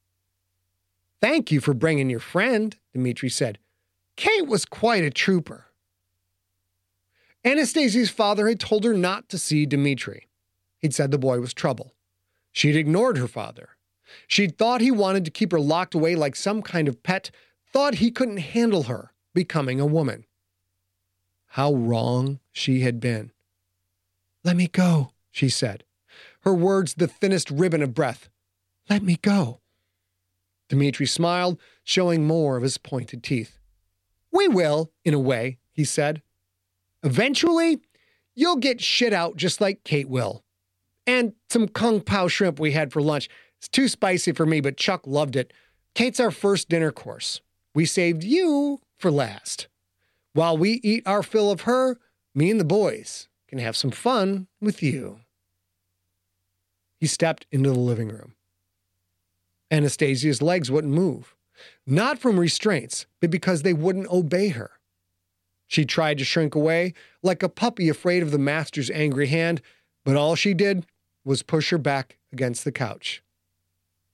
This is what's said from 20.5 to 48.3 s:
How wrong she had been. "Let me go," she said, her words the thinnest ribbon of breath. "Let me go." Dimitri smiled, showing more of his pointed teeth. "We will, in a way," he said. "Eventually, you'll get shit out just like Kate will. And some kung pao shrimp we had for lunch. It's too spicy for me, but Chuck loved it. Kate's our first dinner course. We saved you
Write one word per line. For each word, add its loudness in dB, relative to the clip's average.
How 2
wrong 0
she 0
had 0
been. -6
"Let 2
me 2
go," 2
she 0
said, -4
her 2
words 2
the 0
thinnest -2
ribbon 0
of -4
breath. -4
"Let 2
me 2
go." 0
Dimitri 0
smiled, 0
showing 2
more 2
of -4
his -2
pointed -10
teeth. -4
"We 4
will, 2
in 4
a 2
way," -2
he 0
said. -2
"Eventually, 2
you'll 2
get -2
shit 0
out -2
just -2
like -2
Kate -2
will. -4
And 0
some 2
kung 0
pao 0
shrimp 0
we 2
had -2
for 0
lunch. -2
It's -18
too 2
spicy 0
for 0
me, 2
but -2
Chuck -2
loved -2
it. -4
Kate's 0
our 2
first 0
dinner 0
course. -12
We 4
saved 0
you 0